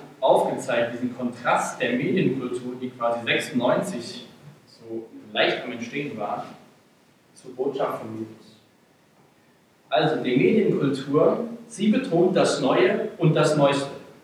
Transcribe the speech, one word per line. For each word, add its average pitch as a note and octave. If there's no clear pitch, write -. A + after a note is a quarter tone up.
aufgezeigt, B2
diesen B2
Kontrast -
der B2
Medienkultur, B2
die B2+
quasi A#2
sechsundneunzig -
so A2+
leicht D#3
am B2+
Entstehen A#2
war, G#2
zur -
Botschaft C3
von A2
Jesus. -
Also D#3
die B2+
Medienkultur, D3+
sie G#3+
betont F3
das -
Neue F#3
und D#3+
das D3+
Neueste. C#3